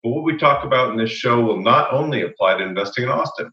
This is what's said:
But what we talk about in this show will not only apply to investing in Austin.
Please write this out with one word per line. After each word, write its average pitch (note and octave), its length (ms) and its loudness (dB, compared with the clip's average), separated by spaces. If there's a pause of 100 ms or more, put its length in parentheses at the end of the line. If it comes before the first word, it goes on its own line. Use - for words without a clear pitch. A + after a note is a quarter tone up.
But A#2 80 -2
what D#3 120 -2
we D#3+ 140 0
talk - 260 2
about B2+ 280 2
in A2+ 60 -4
this A2+ 140 0
show A#2+ 300 2
will G#2 200 2
not B2+ 300 4
only C#3 300 -2
apply F#2+ 360 0
to G2 60 -4
investing G2+ 420 -4
in B2+ 40 -2
Austin. - 440 -4